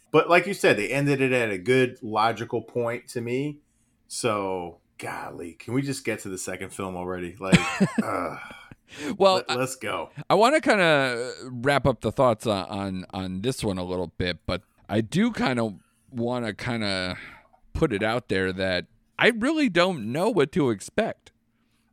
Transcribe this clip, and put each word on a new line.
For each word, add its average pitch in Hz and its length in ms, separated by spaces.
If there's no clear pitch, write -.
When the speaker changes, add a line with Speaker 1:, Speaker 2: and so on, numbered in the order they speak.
Speaker 1:
but 160 180
like 175 160
you 196 80
said, 165 220
they 104 160
ended 143 280
it 131 120
at 120 180
a 98 80
good 123 420
logical 110 600
point 117 460
to - 120
me. 135 380
So, 95 720
golly, 82 560
can - 200
we 135 80
just 139 220
get 110 160
to - 80
the 92 100
second 92 340
film 95 240
already? 90 440
Like, 95 180
Speaker 2:
<laughs> - 220
Speaker 1:
uh, 92 320
Speaker 2:
Well, 190 300
Speaker 1:
let, 156 100
let's - 160
go. - 420
Speaker 2:
I, 147 140
I - 40
wanna 247 260
kinda 139 720
wrap 127 380
up 123 140
the 110 100
thoughts 123 340
on, 101 200
on, 95 440
on 95 320
this 123 220
one 95 140
a 90 60
little 90 320
bit, 87 300
but 90 160
I 110 120
do 196 320
kinda 120 420
wanna 117 420
kinda 98 640
put 156 200
it 101 120
out 113 240
there 95 240
that 92 340
I 131 120
really 269 380
don't 170 440
know 170 180
what 151 220
to 143 180
expect. - 640